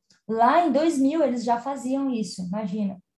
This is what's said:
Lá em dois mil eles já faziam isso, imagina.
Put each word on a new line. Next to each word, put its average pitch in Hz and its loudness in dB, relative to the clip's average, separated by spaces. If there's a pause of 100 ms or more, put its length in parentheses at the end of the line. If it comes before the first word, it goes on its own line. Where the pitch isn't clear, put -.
(280)
Lá 240 4
em 302 2
dois 302 2
mil 285 2
eles 247 0
já 233 0
faziam 269 -4
isso, 214 -6
imagina. 196 -6 (180)